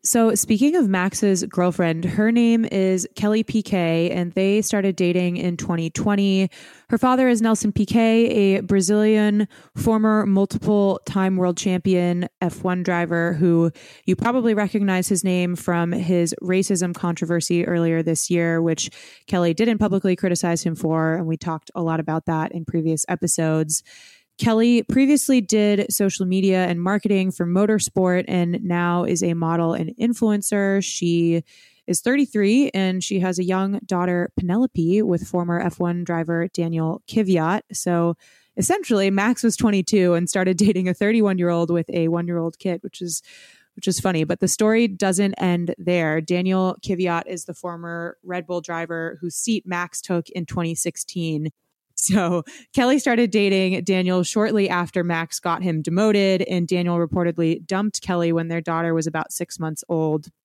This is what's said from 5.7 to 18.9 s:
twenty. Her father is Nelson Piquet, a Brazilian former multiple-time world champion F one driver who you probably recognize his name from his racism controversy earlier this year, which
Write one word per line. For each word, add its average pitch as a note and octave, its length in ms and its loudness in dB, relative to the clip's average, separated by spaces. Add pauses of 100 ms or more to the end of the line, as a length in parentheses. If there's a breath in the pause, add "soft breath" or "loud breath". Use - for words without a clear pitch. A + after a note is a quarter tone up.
twenty. G3 580 2 (400 loud breath)
Her A#3 80 2
father B3+ 320 4
is A3+ 140 2
Nelson A3 300 2
Piquet, A3+ 560 4
a G3 320 2
Brazilian G#3 880 2 (260 loud breath)
former A3 500 2
multiple-time G3 1120 0
world F3+ 200 0
champion F3 720 0 (120)
F F3 220 -4
one F3+ 220 -2
driver E3+ 480 0
who E3+ 400 2 (320 loud breath)
you F#3 100 2
probably A#3 400 0
recognize G3 540 0
his G3 160 0
name F3+ 320 0
from E3+ 340 -2
his F3 500 0
racism F#3 540 -2
controversy E3+ 720 -2
earlier E3 380 0
this E3 260 -2
year, E3 320 0
which E3 280 -2 (360 loud breath)